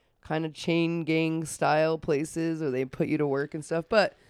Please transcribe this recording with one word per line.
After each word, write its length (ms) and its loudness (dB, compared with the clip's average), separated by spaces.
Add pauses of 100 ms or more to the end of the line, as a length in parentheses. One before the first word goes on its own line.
(200)
kind 240 -4
of 80 -6
chain 520 0
gang 400 0
style 520 0
places 640 -2
where 120 -2
they 120 0
put 220 -4
you 120 0
to 100 0
work 260 -2
and 100 -8
stuff. 240 -4
But 280 4 (140)